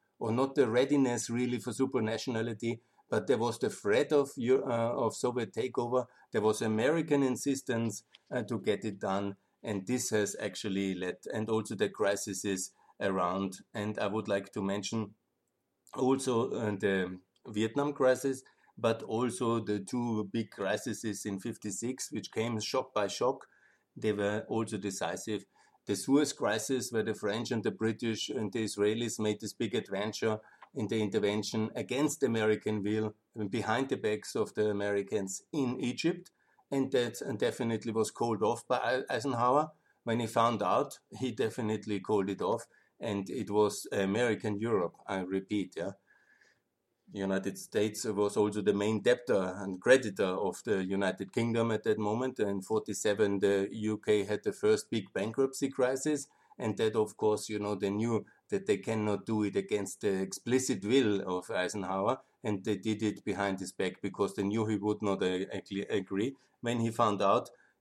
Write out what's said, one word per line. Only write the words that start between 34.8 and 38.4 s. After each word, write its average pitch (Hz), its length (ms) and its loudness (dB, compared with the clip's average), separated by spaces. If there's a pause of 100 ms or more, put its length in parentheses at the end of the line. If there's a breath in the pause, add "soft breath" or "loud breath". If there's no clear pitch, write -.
in 131 280 0
Egypt. 160 500 -2 (400 soft breath)
And 135 220 0
that, 120 280 0
and 123 160 -4
definitely 117 540 0
was 107 220 0
called 113 320 0